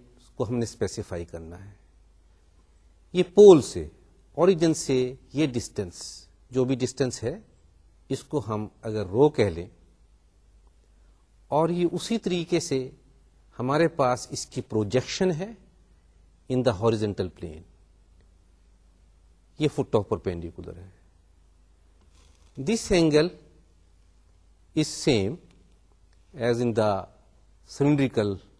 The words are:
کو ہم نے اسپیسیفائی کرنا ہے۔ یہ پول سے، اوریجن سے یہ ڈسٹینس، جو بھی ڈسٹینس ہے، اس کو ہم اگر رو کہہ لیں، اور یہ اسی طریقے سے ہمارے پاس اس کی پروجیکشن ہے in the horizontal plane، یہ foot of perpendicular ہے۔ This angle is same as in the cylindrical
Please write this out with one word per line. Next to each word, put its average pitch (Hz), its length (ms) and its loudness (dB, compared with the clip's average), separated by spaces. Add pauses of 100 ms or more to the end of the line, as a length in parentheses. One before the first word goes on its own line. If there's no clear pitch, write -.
(340)
کو 113 140 -4
ہم 123 60 -4
نے 120 100 -2
اسپیسیفائی 95 600 -6
کرنا 85 400 -16
ہے۔ 104 60 -20 (1400)
یہ 180 100 0 (120)
پول 196 280 12
سے، 78 260 -8 (440)
اوریجن 165 420 2
سے 127 400 -2 (180)
یہ 147 140 0
ڈسٹینس، - 800 -8 (240)
جو 127 140 0
بھی 135 120 0
ڈسٹینس 123 460 -4
ہے، 143 160 -6 (680)
اس 135 140 -6
کو 143 260 -6
ہم 107 200 -4 (140)
اگر 107 240 -6
رو 120 220 4
کہہ 110 280 2
لیں، 85 100 -10 (1800)
اور 160 200 2
یہ 175 240 0
اسی 220 260 -4
طریقے 170 420 -2
سے 131 300 -6 (680)
ہمارے 147 300 2
پاس 127 420 -2
اس - 160 -10
کی - 140 -10
پروجیکشن 113 680 -2
ہے 180 200 -6 (1040)
in 127 60 0
the 120 220 2
horizontal 104 480 0 (100)
plane، 82 240 -14 (2000)
یہ 151 180 0
foot 117 240 0
of 98 120 -4
perpendicular 87 640 -8
ہے۔ 92 120 -20 (1700)
This 202 240 -2 (160)
angle 156 300 4 (1500)
is 156 140 0 (180)
same 110 260 2 (1120)
as 117 140 0
in 120 160 0
the 107 140 2 (840)
cylindrical 139 540 0 (300)